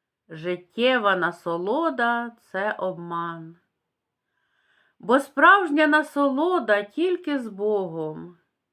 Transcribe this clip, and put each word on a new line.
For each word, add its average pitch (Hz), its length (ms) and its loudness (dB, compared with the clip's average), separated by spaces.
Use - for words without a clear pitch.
життєва 185 880 -2
насолода — 233 1200 -2
це 196 320 -6
обман. 170 840 -8
Бо 233 220 2
справжня 320 680 4
насолода 285 960 0
тільки 320 560 -4
з 233 100 -8
Богом, 175 920 -6